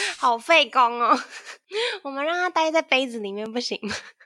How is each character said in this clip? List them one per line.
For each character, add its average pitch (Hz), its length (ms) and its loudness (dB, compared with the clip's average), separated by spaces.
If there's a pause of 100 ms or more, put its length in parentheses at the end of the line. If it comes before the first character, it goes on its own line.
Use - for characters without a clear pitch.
(180)
好 240 200 2
费 302 280 4
工 240 340 2
哦。 240 180 4
<laughs> - 840 -8
我 277 60 -10
们 277 140 -4
让 330 120 -2
他 359 120 0
待 320 220 0
在 320 100 2
杯 269 240 0
子 233 140 -8
里 202 140 -6
面 208 180 -6
不 226 80 -4
行 240 240 -4
吗？ 214 100 -6 (340)